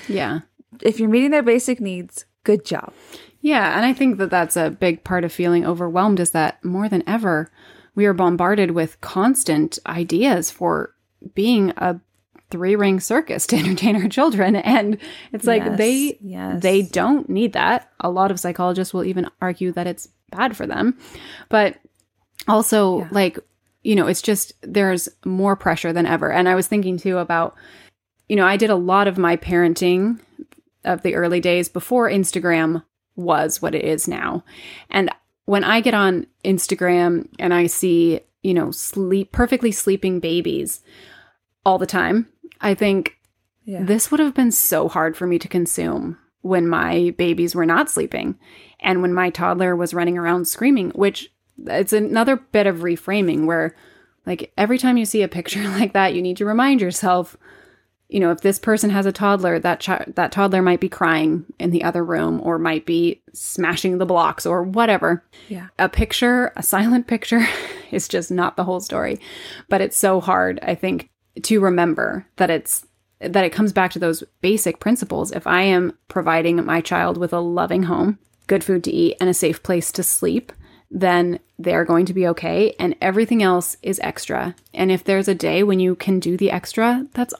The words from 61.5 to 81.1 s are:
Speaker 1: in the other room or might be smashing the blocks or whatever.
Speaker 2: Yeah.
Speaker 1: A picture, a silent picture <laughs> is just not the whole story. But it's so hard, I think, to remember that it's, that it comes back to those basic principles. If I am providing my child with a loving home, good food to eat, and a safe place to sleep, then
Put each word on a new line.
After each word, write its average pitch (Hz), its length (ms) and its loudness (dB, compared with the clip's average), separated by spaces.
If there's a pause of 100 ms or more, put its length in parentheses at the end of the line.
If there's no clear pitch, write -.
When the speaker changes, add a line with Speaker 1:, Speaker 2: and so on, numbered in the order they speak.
Speaker 1:
in 175 120 -2
the 170 120 0
other 170 220 -2
room 165 400 -2
or 165 120 0
might 160 300 -4
be 170 340 0 (120)
smashing 180 640 -2
the 185 80 -2
blocks 165 400 0
or 175 160 0
whatever. 190 640 0 (240)
Speaker 2:
Yeah. 185 200 -12 (120)
Speaker 1:
A 190 80 2
picture, 240 640 0
a - 80 -8
silent 233 460 2
picture 233 360 0 (240)
<laughs> - 220 -18
is - 160 -4
just 180 240 -4
not 180 260 -2
the 180 80 -2
whole 185 140 -2
story. - 400 -4 (500)
But 196 120 2
it's 190 160 -2
so 190 240 2
hard, 185 420 0
I 175 140 -4
think, 185 340 -6 (320)
to 220 160 2
remember 180 680 0 (100)
that 180 140 2
it's, - 360 -4 (340)
that 190 240 0
it 170 80 0
comes 208 200 2
back 185 200 2
to - 60 -10
those 165 240 -2 (200)
basic 185 360 0
principles. 196 540 -2
If - 140 -10
I 180 160 2
am 185 340 2 (100)
providing 165 580 0
my 165 180 0
child 175 340 -2
with 170 160 -4
a 175 80 -2
loving 175 440 -2
home, 185 340 -2 (280)
good 196 160 0
food 180 220 -2
to - 80 -4
eat, 170 280 0
and 180 80 2
a 185 60 2
safe 165 300 -2
place 175 280 -2
to 190 120 -4
sleep, - 480 -2 (380)
then 180 500 2 (180)